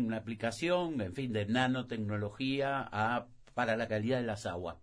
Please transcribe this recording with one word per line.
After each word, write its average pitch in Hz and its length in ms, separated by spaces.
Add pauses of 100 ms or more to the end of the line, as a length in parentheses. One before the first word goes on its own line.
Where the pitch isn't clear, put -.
una 113 100
aplicación, 127 840
en 92 120
fin, 135 160
de 107 140
nanotecnología 123 1500
a, 113 360 (280)
para 113 220
la 113 120
calidad 113 320
de 120 60
las 107 200
aguas. 87 360